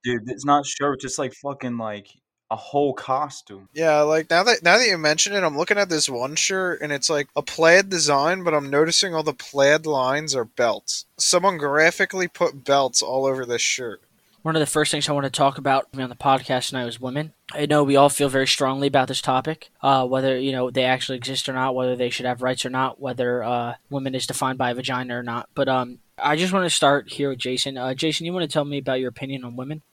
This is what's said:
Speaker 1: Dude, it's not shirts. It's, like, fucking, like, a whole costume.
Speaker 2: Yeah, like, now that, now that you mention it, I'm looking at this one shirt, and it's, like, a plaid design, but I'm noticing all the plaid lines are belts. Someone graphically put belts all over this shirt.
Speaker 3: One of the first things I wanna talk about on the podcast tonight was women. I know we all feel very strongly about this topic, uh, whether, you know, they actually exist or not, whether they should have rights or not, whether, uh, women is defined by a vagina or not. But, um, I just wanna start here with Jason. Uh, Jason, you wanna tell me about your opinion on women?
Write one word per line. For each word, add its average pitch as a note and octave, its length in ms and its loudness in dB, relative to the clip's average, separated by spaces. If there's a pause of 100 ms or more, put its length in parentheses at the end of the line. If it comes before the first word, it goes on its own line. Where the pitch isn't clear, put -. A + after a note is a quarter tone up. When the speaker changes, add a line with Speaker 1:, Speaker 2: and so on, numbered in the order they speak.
Speaker 1:
Dude, A#2+ 260 -4
it's C3 160 -10
not C#3+ 200 4
shirts. C#3 380 -4
It's, C3 140 -8
like, C3 160 -6
fucking, C3+ 440 -8
like, G#2+ 320 -10 (420)
a A2+ 40 -2
whole C#3+ 380 -2
costume. C3 800 -6
Speaker 2:
Yeah, D#3 280 2
like, D#3 280 2
now E3+ 140 4
that, A#3 180 4
now E3+ 160 6
that B3 100 4
you F#3+ 100 2
mention D#3 360 2
it, G3 100 0
I'm D3+ 140 0
looking F3+ 200 2
at G3+ 120 0
this D#3 180 0
one C3 280 -4
shirt, F#3 460 -2
and D3 100 -6
it's, C#3+ 180 -2
like, D3 260 0
a C#3+ 60 0
plaid E3+ 480 6
design, D#3+ 540 0
but E3+ 100 0
I'm C#3+ 160 0
noticing D#3+ 460 2
all D#3+ 80 -2
the D3+ 100 -2
plaid C#3+ 520 2
lines C#3+ 500 0
are A#2+ 100 -2
belts. A2 600 -2 (120)
Someone F3+ 400 2
graphically D#3+ 680 2
put C#3+ 360 -2
belts C#3 380 2
all C3+ 240 -2
over C3 200 0
this A#2+ 160 -2
shirt. A2+ 400 -4 (420)
Speaker 3:
One D#3+ 120 -2
of D#3+ 60 2
the D3 40 4
first D3+ 260 0
things D#3 180 -2
I - 20 0
wanna C#3 180 0
talk C#3 280 2
about C3+ 360 0
on C3 140 -6
the A#2+ 80 -12
podcast C3 540 0
tonight B2+ 160 -4
was A#2 160 -10
women. C#3 320 -6 (180)
I D3 140 -2
know D3 180 4
we C#3 140 6
all C#3 100 10
feel C#3+ 220 2
very C3+ 180 2
strongly C#3 400 0
about C3+ 220 2
this C3 100 -4
topic, C3+ 500 -2 (120)
uh, C3+ 260 4
whether, C3 320 0
you C3+ 140 -2
know, B2+ 160 -2
they B2+ 160 0
actually B2+ 320 0
exist B2 320 -6
or C3+ 40 -6
not, C3 220 0
whether B2+ 220 -2
they B2 120 -2
should B2 160 -6
have B2 160 -4
rights B2+ 240 -2
or B2+ 40 -6
not, C3 320 -2
whether, B2 420 -2
uh, A#2+ 300 -2 (160)
women C3+ 260 -6
is B2+ 100 -4
defined C3 320 -4
by B2+ 140 0
a A#2+ 40 -4
vagina B2+ 420 -6
or B2 60 -6
not. A#2 300 -8
But, C#3 140 0
um, B2+ 320 -2 (180)
I D3 200 0
just F3+ 160 0
wanna F#3 160 2
start C#3+ 420 2
here C#3 180 -2
with C3 100 -6
Jason. B2+ 380 -4
Uh, B2+ 160 -4
Jason, D#3 320 -2
you E3+ 60 -4
wanna F3 160 -4
tell D3 160 -2
me C#3+ 140 -6
about C3 240 -2
your B2+ 80 -4
opinion C3 340 -10
on A#2+ 140 -12
women? C#3+ 240 -10 (120)